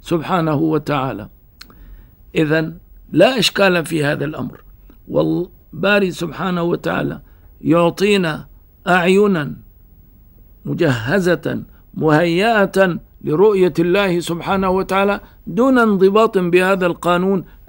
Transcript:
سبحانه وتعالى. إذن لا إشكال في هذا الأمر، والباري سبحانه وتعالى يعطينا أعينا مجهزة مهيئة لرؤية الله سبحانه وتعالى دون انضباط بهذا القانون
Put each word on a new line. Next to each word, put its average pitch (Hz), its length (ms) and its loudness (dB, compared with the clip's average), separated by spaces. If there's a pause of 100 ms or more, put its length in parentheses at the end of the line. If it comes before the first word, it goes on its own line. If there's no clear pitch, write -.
سبحانه 160 540 -2
وتعالى. 143 760 -2 (1040)
إذن 160 420 0 (360)
لا 240 260 4
إشكال 185 460 0
في 160 200 -4
هذا 143 200 -2
الأمر، 151 400 -10 (440)
والباري 175 1000 -2
سبحانه 170 520 -6
وتعالى 170 580 -4 (400)
يعطينا 170 840 0 (420)
أعينا 185 680 2 (1080)
مجهزة 143 1000 -2 (320)
مهيئة 185 1040 2 (260)
لرؤية 180 540 2
الله 175 420 0
سبحانه 170 500 -2
وتعالى 196 500 0 (260)
دون 247 320 2
انضباط 208 600 4
بهذا 185 480 2
القانون 175 580 0 (240)